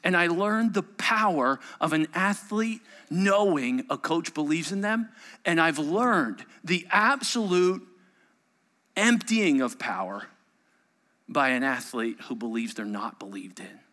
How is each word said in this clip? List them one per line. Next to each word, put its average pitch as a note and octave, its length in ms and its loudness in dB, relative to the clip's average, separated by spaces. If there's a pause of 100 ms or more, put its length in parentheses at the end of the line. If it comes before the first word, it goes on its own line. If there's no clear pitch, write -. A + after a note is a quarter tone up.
And F#3 140 4
I F3 120 4
learned G#3 440 2
the G3+ 100 0
power E3 760 0 (180)
of D#3+ 140 0
an D#3 220 2
athlete G#3+ 680 -2 (300)
knowing F3 800 2
a C#3+ 80 -2
coach D#3+ 340 -2
believes D#3 400 -2
in G3 80 -4
them. A3 280 -2 (360)
And E3+ 160 2
I've D#3+ 180 2
learned E3 640 0 (200)
the F3 260 -2
absolute G3 960 2 (1080)
emptying G#3 640 4
of B2+ 180 -2
power G2 500 -8 (1000)
by C#3 200 2
an B2+ 160 0
athlete A#2+ 640 -4
who B2+ 80 -6
believes A2+ 380 -6
they're G#2+ 100 -8
not G#2 340 -8
believed F#2+ 400 -14
in. G2 220 -16 (120)